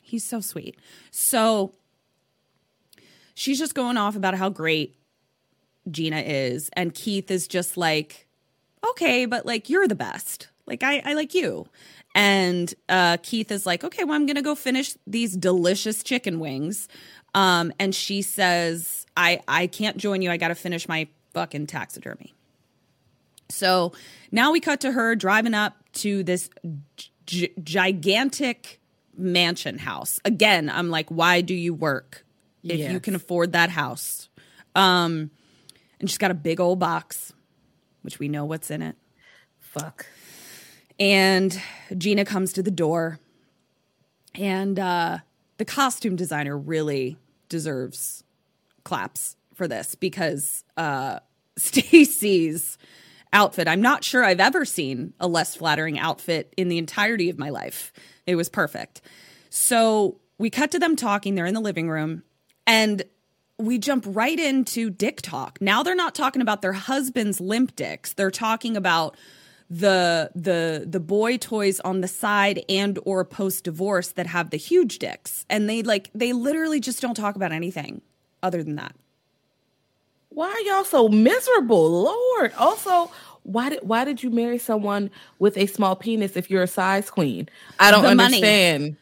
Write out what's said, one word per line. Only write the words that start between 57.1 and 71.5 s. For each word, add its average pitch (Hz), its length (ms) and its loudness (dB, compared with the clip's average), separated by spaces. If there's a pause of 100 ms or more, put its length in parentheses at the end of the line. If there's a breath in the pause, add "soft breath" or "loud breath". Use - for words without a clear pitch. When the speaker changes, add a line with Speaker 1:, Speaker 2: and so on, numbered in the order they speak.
Speaker 1:
of - 80 -10
my 139 120 -8
life. - 420 -12 (340 soft breath)
It 180 100 0
was 165 120 -2
perfect. - 520 -6 (500 soft breath)
So 220 680 2 (200)
we 214 120 -2
cut 302 220 0
to 349 60 -2
them 330 180 2
talking. 202 380 -2
They're 175 120 0
in 190 80 0
the 226 60 -2
living 170 280 -2
room, 160 340 -4 (440)
and 214 360 4 (560)
we 233 200 0
jump 254 280 0
right 233 320 0
into 262 520 0
dick 202 320 -4
talk. - 400 -10
Now 202 200 2
they're 359 120 0
not 349 200 -2
talking 269 280 0
about 214 200 0
their 190 100 0
husband's 233 680 -2
limp 226 360 0
dicks. - 380 -10
They're 196 160 0
talking 226 460 -2
about 170 400 0 (540 soft breath)
the, 175 640 4
the, 165 540 0
the 175 120 -4
boy 208 360 0
toys 202 440 0